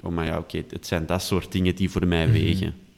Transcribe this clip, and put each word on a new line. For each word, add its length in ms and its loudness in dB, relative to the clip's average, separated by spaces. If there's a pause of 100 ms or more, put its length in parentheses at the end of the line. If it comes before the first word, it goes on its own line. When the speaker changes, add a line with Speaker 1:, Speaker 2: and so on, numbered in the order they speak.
Speaker 1:
"Oh, 100 -6
maar 140 -2
ja, 120 -2
oké, 320 -6
het 160 -10
zijn 200 -2
dat 160 0
soort 300 -2
dingen 220 2
die 160 -2
voor 160 0
mij 200 4
Speaker 2:
Mhm. 60 6
Speaker 1:
wegen." 420 2 (240)